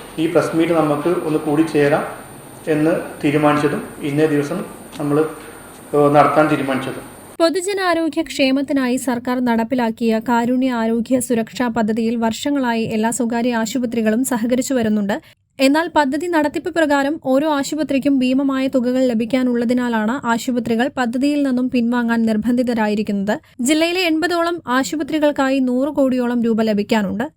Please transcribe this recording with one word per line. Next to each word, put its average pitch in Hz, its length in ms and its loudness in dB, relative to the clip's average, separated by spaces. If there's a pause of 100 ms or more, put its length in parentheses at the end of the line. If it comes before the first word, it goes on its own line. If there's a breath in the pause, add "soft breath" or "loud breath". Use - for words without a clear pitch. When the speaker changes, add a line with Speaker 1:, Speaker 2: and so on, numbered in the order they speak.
(180)
Speaker 1:
ഈ 160 100 0
പ്രസ് 165 280 0
മീറ്റ് 165 180 2
നമുക്ക് 151 360 0
ഒന്ന് 160 300 0
കൂടി 147 220 0
ചേരാം 156 440 2 (600)
എന്ന് 156 240 2 (320)
തീരുമാനിച്ചതും 147 600 2 (180)
ഇന്നേ 151 240 0
ദിവസം 147 400 -2 (340)
നമ്മൾ, 147 200 0
ഏഹ്, - 960 0
നടത്താൻ 147 360 6
തീരുമാനിച്ചതും. 131 680 -4 (200)
Speaker 2:
പൊതുജനാരോഗ്യ 339 840 0
ക്ഷേമത്തിനായി 269 760 0
സർക്കാർ 247 500 -4
നടപ്പിലാക്കിയ 226 840 0
കാരുണ്യ 254 420 0
ആരോഗ്യ 233 480 0
സുരക്ഷാ 240 480 -2
പദ്ധതിയിൽ 226 480 0
വർഷങ്ങളായി 233 680 -2
എല്ലാ 226 280 -2
സ്വകാര്യ 233 440 0
ആശുപത്രികളും 226 680 0
സഹകരിച്ചു 247 480 -2
വരുന്നുണ്ട്. 214 480 0 (380 soft breath)
എന്നാൽ 294 360 2
പദ്ധതി 302 320 0
നടത്തിപ്പ് 320 420 0
പ്രകാരം 294 560 0
ഓരോ 285 280 2
ആശുപത്രിക്കും 277 680 0
ഭീമമായ 262 480 2
തുകകൾ 254 380 2
ലഭിക്കാനുള്ളതിനാലാണ് 240 1200 0
ആശുപത്രികൾ 247 720 0
പദ്ധതിയിൽ 269 460 0
നിന്നും 254 260 0
പിൻവാങ്ങാൻ 233 560 0
നിർബന്ധിതരായിരിക്കുന്നത്. 220 1120 0 (220 soft breath)
ജില്ലയിലെ 320 400 2
എൺപതോളം 339 640 0
ആശുപത്രികൾക്കായി 277 920 0
നൂറ് 254 300 0
കോടിയോളം 254 540 2
രൂപ 226 180 2
ലഭിക്കാനുണ്ട്. 214 760 0